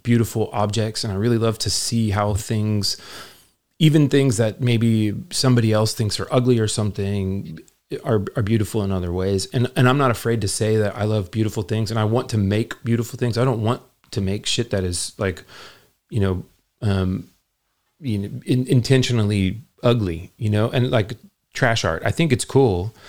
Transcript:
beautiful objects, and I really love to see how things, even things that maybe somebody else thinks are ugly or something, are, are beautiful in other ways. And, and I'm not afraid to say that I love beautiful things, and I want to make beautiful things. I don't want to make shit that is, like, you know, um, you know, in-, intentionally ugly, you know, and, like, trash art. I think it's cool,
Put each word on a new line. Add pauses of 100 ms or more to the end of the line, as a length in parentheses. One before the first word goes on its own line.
beautiful
objects,
and
I
really
love
to
see
how
things, (800)
even
things
that
maybe (160)
somebody
else
thinks
are
ugly
or
something, (440)
are, (120)
are
beautiful
in
other
ways.
And,
and
I'm
not
afraid
to
say
that
I
love
beautiful
things,
and
I
want
to
make
beautiful
things.
I
don't
want (300)
to
make
shit
that
is,
like, (680)
you
know, (380)
um, (720)
you
know,
in-,
intentionally (220)
ugly,
you
know,
and,
like, (400)
trash
art.
I
think
it's
cool, (160)